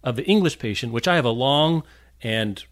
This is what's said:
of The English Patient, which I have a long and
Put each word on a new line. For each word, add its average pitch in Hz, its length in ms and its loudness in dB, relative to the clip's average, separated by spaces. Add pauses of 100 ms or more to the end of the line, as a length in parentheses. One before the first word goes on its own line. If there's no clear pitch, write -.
of 123 140 -4
The 139 80 -6
English 185 340 2
Patient, 113 340 -6
which 117 140 -2
I 175 80 4
have 147 100 2
a 120 60 2
long 147 500 2 (400)
and 110 500 -4